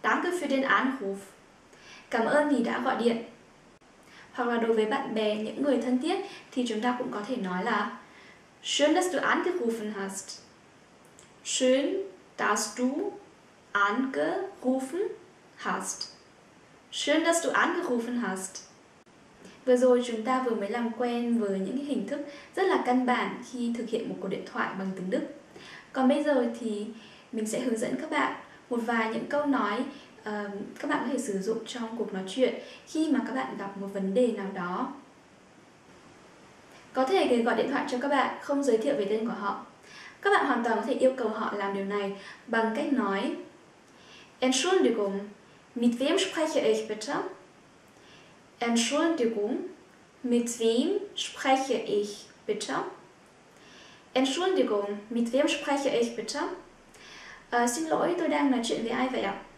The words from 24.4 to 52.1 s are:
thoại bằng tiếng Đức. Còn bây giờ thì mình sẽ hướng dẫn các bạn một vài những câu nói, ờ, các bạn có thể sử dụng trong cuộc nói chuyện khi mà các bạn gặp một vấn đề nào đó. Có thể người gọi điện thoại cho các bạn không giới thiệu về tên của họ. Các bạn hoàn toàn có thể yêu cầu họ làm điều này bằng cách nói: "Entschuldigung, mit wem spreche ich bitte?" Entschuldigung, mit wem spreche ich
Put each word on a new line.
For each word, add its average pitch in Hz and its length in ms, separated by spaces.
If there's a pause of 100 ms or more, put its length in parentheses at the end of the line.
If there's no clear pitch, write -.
thoại 233 160 (100)
bằng 190 160
tiếng 185 140
Đức. 277 120 (720)
Còn 262 160
bây 294 140
giờ 269 220 (140)
thì 214 260 (460)
mình 220 160
sẽ - 120
hướng 240 180
dẫn - 240
các 320 80
bạn 294 240 (360)
một 233 160
vài 226 280
những 226 120
câu 294 200
nói, 233 380 (400)
ờ, 208 260 (300)
các 285 80
bạn 294 140
có 240 100
thể 269 60
sử 196 240
dụng 220 240
trong 233 320
cuộc 196 160
nói 190 140
chuyện 254 260 (340)
khi 311 240
mà 240 160
các - 80
bạn 226 220
gặp 196 200
một 196 160
vấn 190 200
đề 247 180
nào 196 220
đó. 190 400 (2000)
Có 262 120
thể 370 220
người 233 160
gọi 233 120
điện 254 160
thoại 277 200
cho 247 100
các 285 60
bạn 285 340
không 277 220
giới 233 140
thiệu 208 200
về 202 120
tên 220 180
của 214 120
họ. - 260 (560)
Các 403 80
bạn 392 160
hoàn 240 180
toàn 226 120
có 208 100
thể 269 80
yêu 262 240
cầu 220 120
họ 214 260
làm 196 180
điều 196 120
này 196 280 (340)
bằng 226 280
cách 294 180
nói: 214 420 (1040)
"Entschuldigung, 254 800 (560)
mit 240 240
wem 311 180
spreche 330 440
ich 220 280
bitte?" 285 260 (1500)
Entschuldigung, 233 960 (640)
mit 240 380
wem 262 400 (160)
spreche 269 580
ich 208 540 (180)